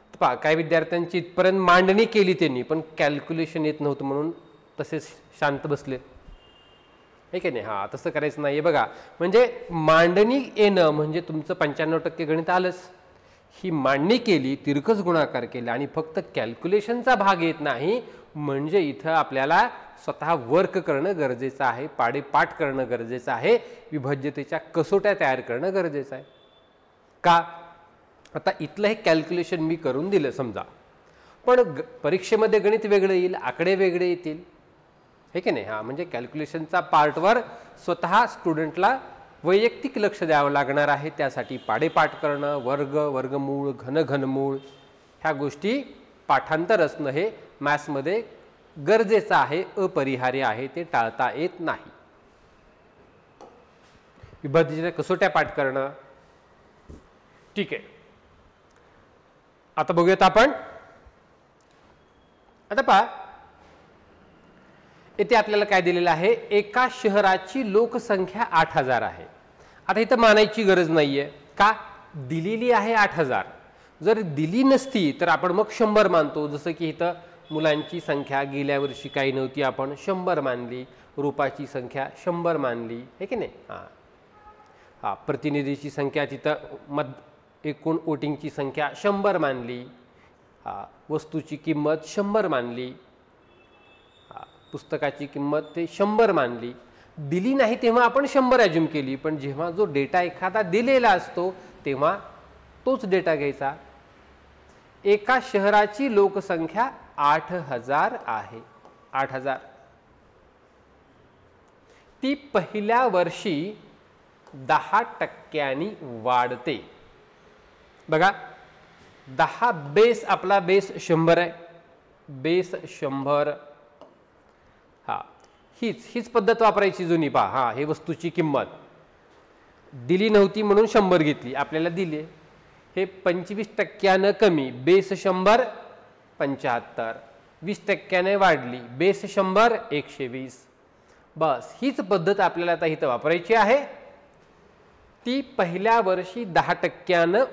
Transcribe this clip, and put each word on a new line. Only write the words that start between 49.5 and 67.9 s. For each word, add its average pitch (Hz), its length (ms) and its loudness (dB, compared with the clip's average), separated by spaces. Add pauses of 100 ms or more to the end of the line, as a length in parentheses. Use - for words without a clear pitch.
अपरिहार्य 135 680 -2
आहे, 120 240 -2
ते 170 160 -8
टाळता 120 480 -2
येत 156 280 -6
नाही. 151 300 -6 (2500)
विभाज्यतेच्या 156 500 0
कसोट्या 180 360 0
पाठ 147 260 -2
करणं. 135 340 -2 (1700)
ठीक 190 180 -6
आहे, 101 80 -8 (2000)
आता 156 160 0
बघूयात 175 300 4
आपण. 220 280 6 (2250)
आता 208 100 -2
पहा, 220 240 4 (2250)
येथे 208 160 2
आपल्याला 208 300 2
काय 196 160 2
दिलेलं 175 280 2
आहे? 170 200 2 (200)
एका 208 440 2
शहराची 196 800 0
लोकसंख्या 220 800 0